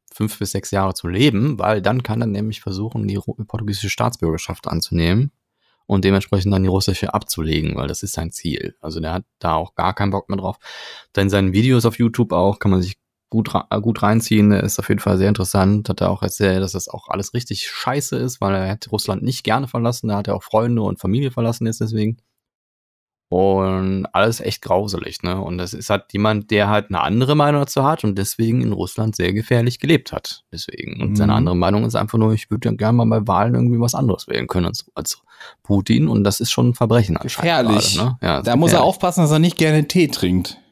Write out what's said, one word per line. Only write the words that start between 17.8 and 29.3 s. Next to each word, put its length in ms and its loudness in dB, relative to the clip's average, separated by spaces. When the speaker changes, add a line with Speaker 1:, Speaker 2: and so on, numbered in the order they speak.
Speaker 1:
ist, 240 -4
weil 140 0
er 120 -2
hätte 240 -6
Russland 320 -2
nicht 200 -4
gerne 240 0
verlassen, 400 -2
da 100 0
hat 120 -4
er 60 0
auch 80 -6
Freunde 400 2
und 160 -2
Familie 320 0
verlassen 340 -2
jetzt 160 -4
deswegen. 360 -2
Und 840 2
alles 260 2
echt 220 -6
grauselig, 600 -4
ne? 180 -4
Und 160 -6
das 160 -8
ist 160 -8
halt 240 -4
jemand, 380 0
der 180 2
halt 200 0
eine 120 0
andere 340 2
Meinung 260 4
dazu 220 -2
hat 200 0
und 160 0
deswegen 420 0
in 100 0
Russland 440 -4
sehr 180 0